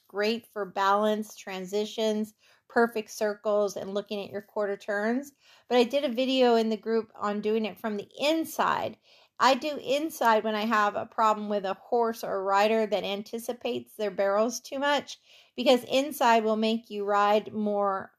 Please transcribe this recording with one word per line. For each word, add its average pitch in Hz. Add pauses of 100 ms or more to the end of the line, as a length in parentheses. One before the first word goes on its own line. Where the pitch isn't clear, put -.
great 214
for 202
balance, 208
transitions, 214 (360)
perfect 233
circles, 208
and 196
looking 202
at -
your 202
quarter 202
turns. 220 (380)
But 240
I 247
did 269
a 294
video 247
in 226
the 220
group 220
on 208
doing 214
it 185
from 214
the 196 (100)
inside. 233 (420)
I 262
do 285
inside 254
when 214
I 214
have 208
a 220
problem 214
with 208
a 190
horse 233
or 190
a 196
rider 214
that 196
anticipates 233
their 208
barrels 202
too -
much, 285 (380)
because 247
inside 254
will 220
make 220
you 208
ride 208
more 202